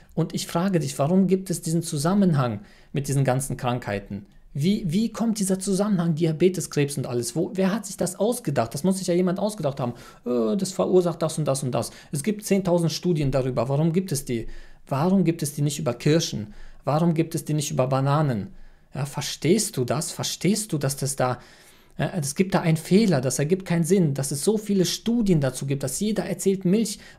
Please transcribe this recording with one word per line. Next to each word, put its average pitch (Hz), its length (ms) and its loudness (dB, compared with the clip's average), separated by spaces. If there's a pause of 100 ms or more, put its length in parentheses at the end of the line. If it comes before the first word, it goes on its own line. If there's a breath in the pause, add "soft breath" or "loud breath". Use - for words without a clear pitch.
(140)
Und 165 200 -2
ich - 120 -6
frage 180 320 0
dich, 143 200 -4
warum 180 280 4
gibt 190 220 0
es 165 140 -4
diesen 165 200 0
Zusammenhang 156 800 2 (320 loud breath)
mit 143 160 -4
diesen 139 160 2
ganzen 131 320 0
Krankheiten? 104 720 -4 (260 soft breath)
Wie, 202 340 0
wie 208 240 0
kommt 220 280 -2
dieser 185 200 0
Zusammenhang, 185 580 0
Diabetes, 160 540 0
Krebs 143 280 0
und 123 80 -4
alles? 120 280 -4
Wo, 170 200 -2
wer 185 180 0
hat 233 140 -4
sich - 100 -14
das 175 200 -4
ausgedacht? 160 580 -2
Das 147 100 -4
muss 190 140 2
sich 190 80 -6
ja 175 80 2
jemand 185 240 2
ausgedacht 185 420 -2
haben. 123 140 -4 (320 loud breath)
Äh, 226 320 0
das 185 140 -2
verursacht 180 500 2
das 160 160 -2
und 151 80 -2
das 135 160 0
und 127 100 -2
das. 120 200 -2 (200 loud breath)
Es 139 100 -4
gibt 208 220 -2
zehntausend 175 480 2
Studien 151 380 0
darüber. 127 400 0
Warum 156 240 2
gibt 190 180 0
es 139 140 -4
die? 113 220 -2 (380 loud breath)
Warum 175 380 2
gibt 165 180 0
es 143 120 -4
die 147 80 -2
nicht 147 160 0
über 135 160 -2
Kirschen? 151 580 0 (320 loud breath)
Warum 160 300 2
gibt 165 200 0
es 160 120 -6
die 151 80 -2
nicht 147 160 -2
über 139 160 2
Bananen? 135 640 2 (460 soft breath)
Ja, 143 100 -4
verstehst - 720 0
du 127 80 0
das? 123 260 -2
Verstehst - 640 -2
du, 151 60 0
dass 139 180 -2
das 139 200 -4
da, 127 220 0 (600 loud breath)
ja, 147 200 -2
es 139 160 -4
gibt 190 200 2
da 160 80 2
einen 160 160 2
Fehler, 180 420 4
das 127 180 0
ergibt 165 280 0
keinen 170 180 2
Sinn, 160 300 4
dass 139 160 -4
es 143 120 -4
so 214 140 2
viele 202 300 0
Studien 202 560 2
dazu 135 240 -2
gibt, 139 160 -2
dass - 180 -4
jeder 196 240 -2
erzählt, 190 400 0
Milch 208 340 2 (200 loud breath)